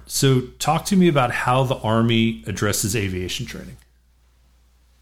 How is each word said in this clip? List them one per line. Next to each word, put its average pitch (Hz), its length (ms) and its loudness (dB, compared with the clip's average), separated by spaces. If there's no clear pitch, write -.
So 135 340 2
talk 160 280 -2
to 202 100 0
me 180 120 6
about 139 240 2
how 127 320 0
the 127 120 0
Army 113 720 0
addresses 104 480 -2
aviation 95 500 -6
training. - 320 -16